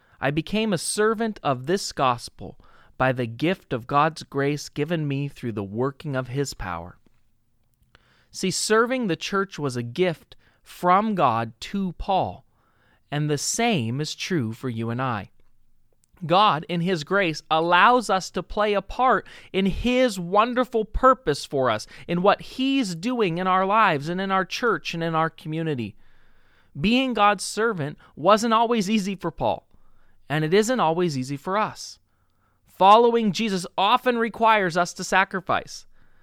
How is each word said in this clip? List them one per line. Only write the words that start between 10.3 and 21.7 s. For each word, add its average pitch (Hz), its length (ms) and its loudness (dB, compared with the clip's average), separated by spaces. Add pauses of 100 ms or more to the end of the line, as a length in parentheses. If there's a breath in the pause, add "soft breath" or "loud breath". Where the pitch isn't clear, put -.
from 202 520 2
God 117 460 2
to 196 380 -6
Paul, 131 480 -2 (640)
and 147 180 -2
the 147 80 0
same 139 640 -2
is 151 140 -6
true 120 400 -2
for 131 160 -8
you 113 180 -6
and 117 140 -4
I. 110 300 -6 (920)
God, 170 420 4
in 175 140 -4
his 170 240 -2
grace, 180 460 -2
allows 175 580 6
us 190 220 -2
to 185 120 -6
play 208 300 -2
a 196 80 0
part 247 480 0 (240 loud breath)
in 196 140 0
his 240 520 0
wonderful 220 680 0
purpose 254 580 2
for 131 240 0
us, 110 180 0 (220 loud breath)